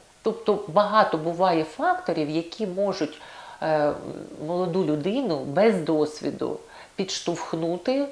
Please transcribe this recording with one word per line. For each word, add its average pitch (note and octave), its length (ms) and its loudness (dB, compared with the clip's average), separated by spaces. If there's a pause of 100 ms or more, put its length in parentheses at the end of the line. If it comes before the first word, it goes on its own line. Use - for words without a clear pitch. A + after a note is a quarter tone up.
(220)
Тобто G#3 460 0
багато G3 500 4
буває E3 460 2
факторів, G3 640 0
які E3+ 380 -4
можуть, F#3 540 -2 (400)
е, D3+ 300 2 (560)
молоду F3+ 380 0
людину D#3+ 540 0
без F3 420 4
досвіду D3 800 -2 (360)
підштовхнути F3 1160 -2